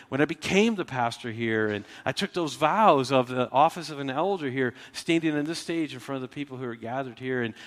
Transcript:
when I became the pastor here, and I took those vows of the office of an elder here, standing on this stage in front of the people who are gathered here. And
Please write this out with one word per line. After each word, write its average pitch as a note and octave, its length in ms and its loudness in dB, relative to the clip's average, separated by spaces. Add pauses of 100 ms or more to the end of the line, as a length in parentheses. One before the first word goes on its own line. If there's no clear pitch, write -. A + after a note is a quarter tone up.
when C3+ 120 0
I D3+ 40 6
became G3 500 2
the F3 100 -4
pastor A#2+ 460 -4
here, A2 380 0
and G#2 140 -4 (220)
I C3 60 0
took - 220 -4
those D#3 200 -2
vows D#3 580 4
of B2+ 160 4
the B2+ 220 -2
office D#3 400 2
of D3 100 -10
an C#3 120 -4
elder D#3 400 -2
here, B2+ 240 0 (180)
standing D#3+ 420 0
on D3 100 0
this D#3+ 140 -6
stage D#3+ 360 -6
in B2 40 -12
front C3+ 180 -8
of B2+ 120 -8
the - 40 -20
people C#3 240 -10
who C3 80 -8
are A#2 100 -8
gathered A#2+ 420 -6
here. B2+ 240 -2
And A2+ 140 -4 (120)